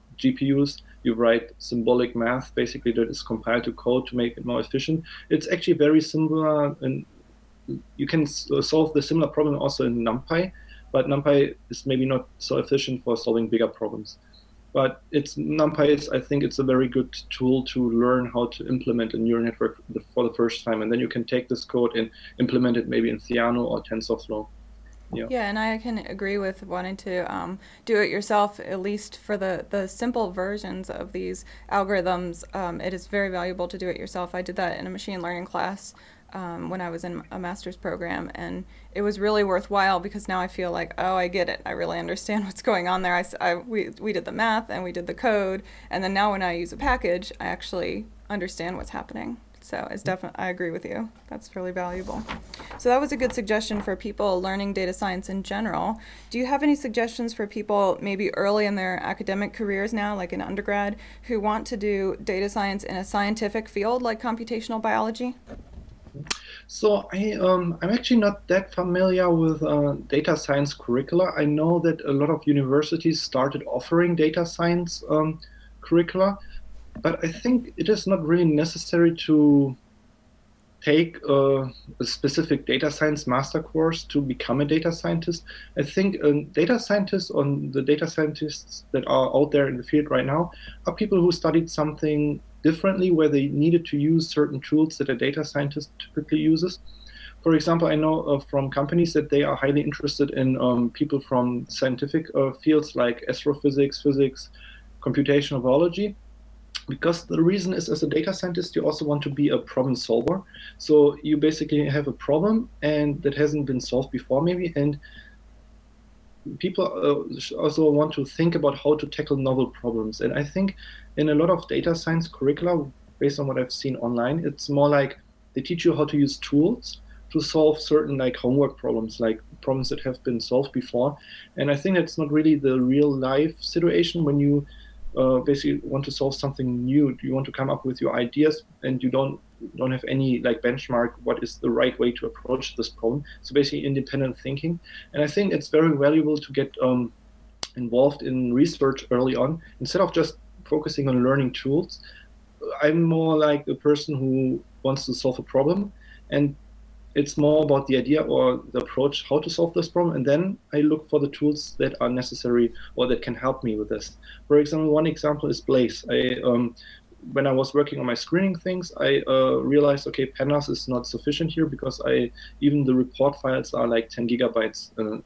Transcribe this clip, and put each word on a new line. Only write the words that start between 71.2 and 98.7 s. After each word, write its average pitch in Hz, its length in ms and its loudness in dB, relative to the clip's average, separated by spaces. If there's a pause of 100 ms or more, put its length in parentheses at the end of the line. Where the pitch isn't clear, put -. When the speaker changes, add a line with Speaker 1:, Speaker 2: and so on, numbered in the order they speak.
Speaker 1:
I 151 80 2
know 156 340 4
that 165 260 2
a 143 60 0
lot 139 180 2
of 156 160 0
universities 151 760 2
started 139 440 -2
offering 170 500 2
data 160 300 2
science, 170 640 -2
um, 156 300 2 (420)
curricula, 185 560 2 (640)
but 165 240 0
I 165 60 -2
think 247 460 0
it 170 120 -2
is 214 160 2
not 185 180 2
really 170 220 4
necessary 165 720 2 (100)
to 143 500 6 (1080)
take, 165 340 4 (100)
uh, 139 360 4 (360)
a 120 60 -2
specific 147 640 0
data 135 240 2
science 151 340 0
master 139 380 -2
course 160 400 0
to - 180 -2
become 131 400 -2
a 147 40 4
data 160 260 0
scientist. 170 520 -4 (360)
I - 20 2
think 190 360 0
a 147 260 2
data 175 360 2
scientist, 196 540 -2
or 147 100 2
the 139 380 -2
data 147 260 0
scientists 151 840 -4
that 131 160 -2
are 131 280 2
out 147 140 4
there 143 180 2
in 131 100 -4
the 120 60 -8
field 151 280 0
right 127 140 2
now, 160 260 -2 (340)
are 185 80 -2
people 196 260 2
who 175 120 6
studied 165 400 2
something 151 680 0 (240)
differently, 185 480 2
where 156 160 6
they 143 200 4
needed 160 380 4
to 147 120 -2
use 160 320 4
certain 147 320 0
tools 156 360 2
that 139 120 -2
a 127 60 0
data 139 280 -2
scientist 143 560 -4
typically - 400 -2
uses. 160 400 2 (640)
For 165 140 4
example, 165 340 2
I 156 60 2
know, 156 260 2
uh, 143 180 0
from 139 300 -2
companies 165 440 2